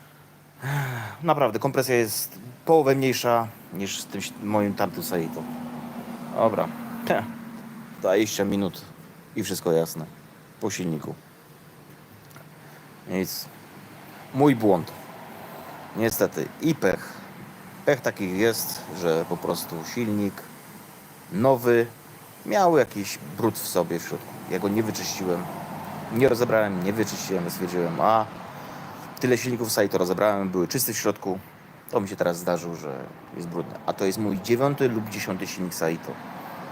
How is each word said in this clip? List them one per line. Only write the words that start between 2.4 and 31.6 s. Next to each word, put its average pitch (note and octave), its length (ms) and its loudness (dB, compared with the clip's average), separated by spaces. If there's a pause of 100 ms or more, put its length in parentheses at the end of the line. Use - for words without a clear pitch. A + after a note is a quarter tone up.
połowę D3+ 300 8
mniejsza B2 520 4 (280)
niż G2 280 -4
w - 20 -8
tym G2+ 160 -8
si-, - 120 -8 (100)
moim G#2 320 2
tamtym F#2 280 -2
Saito. E2 400 -2 (960)
Dobra. G#2+ 320 2 (400)
Heh. E3 160 2 (760)
Dwadzieścia G2+ 440 4
minut G2 380 0 (540)
i G#2+ 60 -2
wszystko F2+ 300 0
jasne. E2 320 2 (560)
Po G#2+ 100 -2
silniku. D#2+ 440 -4 (1900)
Nic. F#2 380 -2 (880)
Mój C3+ 220 6
błąd. G2 360 4 (1040)
Niestety. G#2 520 2 (120)
I D#3+ 140 4
pech. - 380 0 (720)
Pech C#3+ 140 4
taki F#2+ 380 -2
jest, - 440 2 (180)
że E2 280 4
po F2 80 -2
prostu E2+ 400 -4 (180)
silnik G#2 400 0 (960)
nowy A#2+ 540 6 (600)
miał F3+ 320 6
jakiś G#2 400 0 (180)
brud G#2+ 220 2
w - 100 -6
sobie E2+ 300 0
w E2 40 -8
środku. - 260 -8 (220)
Ja F#2 80 -2
go G2 100 0
nie G#2+ 140 2
wyczyściłem. F2+ 640 -2 (680)
Nie B2 160 6
rozebrałem, A2 560 2
nie G2 80 0
wyczyściłem, F#2+ 580 -2
stwierdziłem, F2 500 -2
a A2 260 4 (920)
tyle B2 180 4
silników A#2+ 340 -2
Saito G2 260 4
rozebrałem, F#2+ 500 2
były F2+ 200 2
czyste B2+ 240 0
w - 60 -4
środku. G2 400 0 (520)